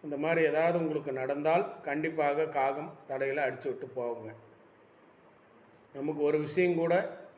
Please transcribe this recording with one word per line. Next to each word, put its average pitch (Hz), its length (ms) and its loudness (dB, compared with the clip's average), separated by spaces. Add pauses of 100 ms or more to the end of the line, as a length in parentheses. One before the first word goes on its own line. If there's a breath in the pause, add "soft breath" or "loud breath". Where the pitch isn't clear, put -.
இந்த 147 120 -6
மாதிரி 160 300 2
ஏதாவது 165 320 4
உங்களுக்கு 151 340 -2
நடந்தால் 147 680 0
கண்டிப்பாக 156 640 0
காகம் 143 600 -2
தலையில 135 440 0
அடிச்சு 127 120 -12
விட்டு 127 340 -6
போகுங்க. 113 360 -6 (1600)
நமக்கு 147 280 -4
ஒரு 151 160 4
விஷயம் 175 380 2
கூட 165 400 2 (220)